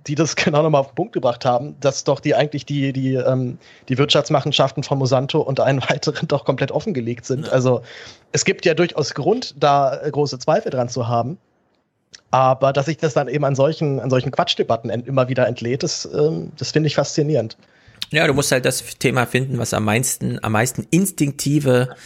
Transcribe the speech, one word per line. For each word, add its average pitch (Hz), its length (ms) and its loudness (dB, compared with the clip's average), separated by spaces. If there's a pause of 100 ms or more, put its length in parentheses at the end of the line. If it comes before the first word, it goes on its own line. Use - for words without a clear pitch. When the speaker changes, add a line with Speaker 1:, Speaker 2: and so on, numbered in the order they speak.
Speaker 1:
die 147 80 -4
das 156 200 0
<laughs> - 0 -
genau 151 280 2
nochmal 151 180 4
auf 135 60 -6
den - 80 -20
Punkt 196 180 -6
gebracht 127 320 -2
haben, 131 340 0
dass 139 240 -2
doch 139 160 0
die 143 140 0
eigentlich 143 320 0
die, 139 260 -2
die, 131 220 -2
ähm, 127 460 0 (280)
die 127 120 0
Wirtschaftsmachenschaften 143 800 2
von 139 160 -2
Monsanto 135 440 0
und 135 180 -2
einen 135 240 2
<laughs> - 80 -2
weiteren 147 360 -4
doch 143 160 -2
komplett 139 280 -2
offengelegt 123 560 -4
sind. 135 180 -4
Speaker 2:
Ja. - 60 -10
Speaker 1:
Also 127 320 2 (480)
es - 140 -2
gibt 190 200 2
ja 165 80 4
durchaus 156 400 -2
Grund, 185 460 -2
da, 143 420 2
äh, 151 80 -4
große 143 300 -2
Zweifel 170 320 0
dran 123 180 -2
zu 120 180 -4
haben. 120 300 -2 (920)
Aber 131 420 4
dass 139 140 0
sich 160 100 -4
das 160 160 -2
dann 143 160 0
eben 143 160 0
an 139 100 0
solchen, 139 440 0
an 127 100 -4
solchen 131 220 2
Quatschdebatten 143 580 0
ent-, 117 180 -4
immer 131 220 2
wieder 127 180 2
entlädt, 120 360 -4
das, - 280 -6
ähm, 165 460 0
das - 140 -6
finde 156 160 2
ich 143 80 -2
faszinierend. 143 600 0 (540)
Speaker 2:
Ja, 156 180 2
du 143 60 2
musst 139 180 0
halt 127 140 2
das 131 180 -2 (160)
Thema 123 260 2
finden, 131 320 -2
was 120 160 -4
am 107 120 0
meisten, 120 580 -2
am 110 80 -2
meisten 110 400 -2
instinktive 143 1040 0 (100)